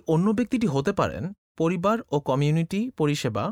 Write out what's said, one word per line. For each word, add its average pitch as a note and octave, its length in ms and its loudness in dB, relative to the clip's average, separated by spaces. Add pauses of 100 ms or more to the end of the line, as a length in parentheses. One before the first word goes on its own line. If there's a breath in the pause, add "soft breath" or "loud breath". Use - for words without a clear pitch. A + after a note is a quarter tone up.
অন্য E3 220 4
ব্যক্তিটি A3+ 360 0
হতে C#3 260 0
পারেন A2+ 320 -2 (320)
পরিবার F3+ 420 0 (120)
ও C#3+ 100 0
কমিউনিটি D3+ 600 0 (160)
পরিষেবা C3+ 560 -2